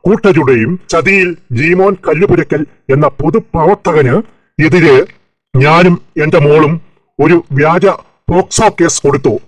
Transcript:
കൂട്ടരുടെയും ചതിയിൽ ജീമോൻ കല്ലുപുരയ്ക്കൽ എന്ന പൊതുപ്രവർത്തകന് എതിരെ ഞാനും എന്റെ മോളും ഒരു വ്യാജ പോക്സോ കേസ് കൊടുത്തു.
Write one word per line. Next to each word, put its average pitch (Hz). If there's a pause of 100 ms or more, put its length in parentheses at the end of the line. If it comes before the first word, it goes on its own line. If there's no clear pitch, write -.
കൂട്ടരുടെയും 160 (200)
ചതിയിൽ 185 (300)
ജീമോൻ 185 (140)
കല്ലുപുരയ്ക്കൽ 160 (320)
എന്ന 147 (140)
പൊതുപ്രവർത്തകന് 165 (500)
എതിരെ 160 (680)
ഞാനും 170 (300)
എന്റെ 160
മോളും 151 (520)
ഒരു 170 (220)
വ്യാജ 165 (440)
പോക്സോ 185 (100)
കേസ് 165
കൊടുത്തു. 139 (140)